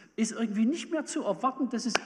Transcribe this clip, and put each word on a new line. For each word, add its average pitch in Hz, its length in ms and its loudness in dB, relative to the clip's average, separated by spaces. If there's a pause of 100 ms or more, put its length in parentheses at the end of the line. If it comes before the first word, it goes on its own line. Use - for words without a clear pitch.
(160)
ist 220 160 2
irgendwie 214 340 2
nicht 302 240 0
mehr 320 160 0
zu - 180 -4
erwarten, 247 460 0
dass 226 160 -2
es 214 80 0 (120)